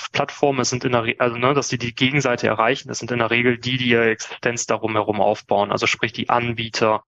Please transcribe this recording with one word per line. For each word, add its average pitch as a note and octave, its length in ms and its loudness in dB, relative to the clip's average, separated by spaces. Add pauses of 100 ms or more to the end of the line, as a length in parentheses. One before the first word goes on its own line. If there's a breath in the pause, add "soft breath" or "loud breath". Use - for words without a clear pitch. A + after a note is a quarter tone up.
(120)
Plattform? C#3 460 0
Es A#2+ 120 0
sind B2+ 140 -4
in C3 60 0
der A#2 140 2
Re-, A#2 160 0
also, A#2+ 160 0
ne, B2+ 180 2
dass C#3 140 0
die B2+ 100 -2
die A#2+ 160 -6
Gegenseite C3 540 0
erreichen. A2+ 420 0
Es A#2 80 -8
sind A#2+ 140 -6
in A#2+ 80 0
der A2+ 100 0
Regel A#2+ 280 2
die, B2 180 -4
die B2 140 0
ihre A#2 200 4
Existenz - 560 -4
darum A2 260 -2
herum G#2 280 0
aufbauen. G2+ 500 0
Also - 160 0
sprich - 260 -2
die - 180 -4
Anbieter, A2+ 760 0